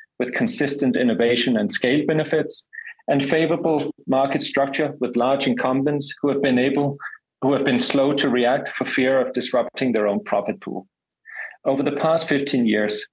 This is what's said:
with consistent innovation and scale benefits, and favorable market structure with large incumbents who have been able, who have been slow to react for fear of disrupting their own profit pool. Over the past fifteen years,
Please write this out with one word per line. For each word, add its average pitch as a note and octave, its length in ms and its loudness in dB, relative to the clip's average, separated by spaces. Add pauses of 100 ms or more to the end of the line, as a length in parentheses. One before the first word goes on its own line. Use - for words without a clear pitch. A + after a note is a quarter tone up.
(180)
with B2+ 160 -4
consistent C3 600 0
innovation A#2+ 640 2
and G#2 120 0
scale C3+ 380 2
benefits, D#3 580 0 (440)
and C#3 140 2
favorable D#3 720 0 (140)
market C#3 340 2
structure C#3 600 -2
with A#2+ 160 -4
large C3+ 300 2
incumbents C3+ 760 0
who C#3+ 80 2
have C#3 120 0
been C3 160 2
able, C#3 400 0 (440)
who C3+ 100 2
have C3 140 0
been B2 120 2
slow C#3 360 2
to C#3+ 160 0
react B2 400 0
for - 160 -6
fear C3 340 2
of A#2+ 140 -2
disrupting B2 580 -2
their G#2+ 160 2
own G2+ 160 0
profit - 380 -2
pool. - 260 -10 (800)
Over C#3 160 0
the C#3+ 120 -2
past D#3+ 340 0
fifteen C#3 380 0
years, G#2+ 480 0